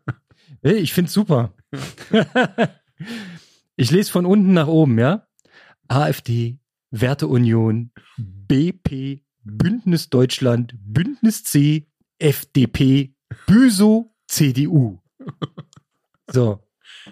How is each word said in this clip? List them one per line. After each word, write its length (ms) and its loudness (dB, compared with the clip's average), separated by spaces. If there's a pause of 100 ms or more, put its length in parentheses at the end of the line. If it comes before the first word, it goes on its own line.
(640)
Hey, 100 2
ich 180 -4
find's 200 -2
super. 400 0 (180)
<laughs> 1000 -2 (1040)
Ich 160 -2
lese 200 0
von 140 0
unten 280 4
nach 140 2
oben, 320 2
ja? 280 0 (600)
A 200 0
F 140 -4
D, 380 -6 (320)
Werteunion, 1000 0 (260)
B 540 -4
P, 520 -10 (200)
Bündnis 680 -2
Deutschland, 680 0
Bündnis 680 -4
C, 440 0 (320)
F 260 0
D 220 0
P, 480 0 (320)
Büso, 680 4 (140)
C 260 0
D 140 0
U. 320 0 (1300)
So, 320 0 (520)